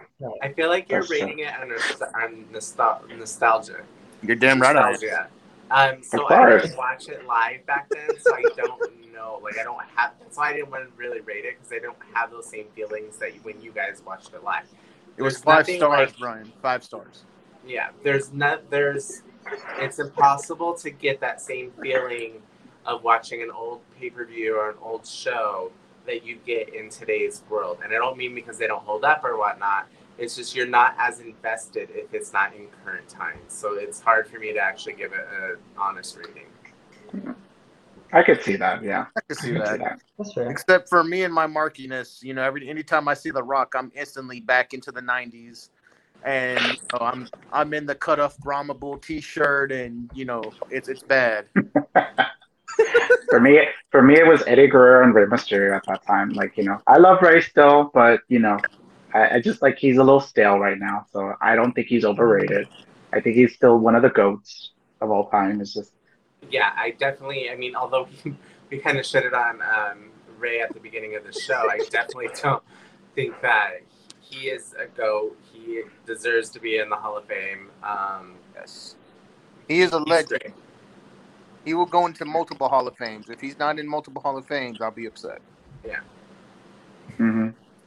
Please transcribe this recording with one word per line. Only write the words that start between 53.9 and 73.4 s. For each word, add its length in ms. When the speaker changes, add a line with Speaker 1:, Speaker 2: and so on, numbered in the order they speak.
Speaker 2:
for 100
me, 160
it 80
was 220
Eddie 200
Guerrero 360
and 100
Rey 120
Mysterio 500
at 120
that 180
time. 240
Like, 280
you 60
know, 240
I 100
love 240
Rey 200
still, 520
but, 360
you 100
know, 180
I, 220
I 60
just, 200
like, 160
he's 200
a 60
little 180
stale 380
right 200
now, 320
so 300
I 140
don't 180
think 140
he's 180
overrated. 600
I 60
think 160
he's 180
still 260
one 160
of 60
the 80
goats 640
of 100
all 180
time. 300
It's 140
just 180
Speaker 1:
Yeah, 280
I 140
definitely, 580
I 60
mean, 200
although 320
we, 120
<laughs> 180
we 80
kinda 220
shitted 320
on, 280
um, 480
Rey 220
at 120
the 60
beginning 360
of 100
the 80
show, 360
I 100
definitely 400
don't 220
think 260